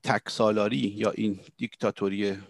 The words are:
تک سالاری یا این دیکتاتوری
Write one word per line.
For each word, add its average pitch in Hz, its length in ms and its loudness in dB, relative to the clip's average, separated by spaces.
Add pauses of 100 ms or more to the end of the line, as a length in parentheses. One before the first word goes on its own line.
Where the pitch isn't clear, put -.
تک - 260 0
سالاری 107 480 2
یا 104 340 0
این 104 280 -2 (180)
دیکتاتوری 101 800 -2 (120)